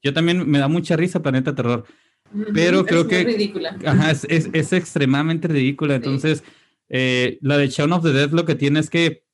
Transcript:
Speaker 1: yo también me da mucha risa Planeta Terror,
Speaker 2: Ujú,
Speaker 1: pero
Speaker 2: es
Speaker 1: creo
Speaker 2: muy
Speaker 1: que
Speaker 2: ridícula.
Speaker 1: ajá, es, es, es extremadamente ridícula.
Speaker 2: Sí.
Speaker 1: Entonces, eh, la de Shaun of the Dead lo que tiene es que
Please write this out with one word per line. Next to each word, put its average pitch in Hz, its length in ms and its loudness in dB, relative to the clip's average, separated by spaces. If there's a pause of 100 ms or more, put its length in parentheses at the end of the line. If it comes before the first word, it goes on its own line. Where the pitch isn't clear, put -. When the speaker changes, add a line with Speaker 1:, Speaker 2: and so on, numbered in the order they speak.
Speaker 1:
yo - 120 -2
también 170 360 0
me 143 80 4
da 139 100 2
mucha 170 280 0
risa 180 260 -2
Planeta 135 320 -2
Terror, 120 300 -2 (480)
Speaker 2:
Ujú, 208 220 -6
Speaker 1:
pero 175 260 2
Speaker 2:
es 185 60 0
Speaker 1:
creo 170 180 2
Speaker 2:
muy - 60 -2
Speaker 1:
que 180 140 2
Speaker 2:
ridícula. 208 600 -2
Speaker 1:
ajá, 151 260 2
es, - 200 -2
es, 160 220 0
es 156 200 -2
extremadamente 160 760 0
ridícula. 139 460 0
Speaker 2:
Sí. - 20 0
Speaker 1:
Entonces, 135 480 -2 (440)
eh, 127 540 0
la 143 160 2
de 139 100 2
Shaun 147 240 0
of 175 100 0
the 160 100 2
Dead 143 180 2
lo 170 160 2
que 160 80 0
tiene 143 260 2
es 151 80 -2
que 165 460 0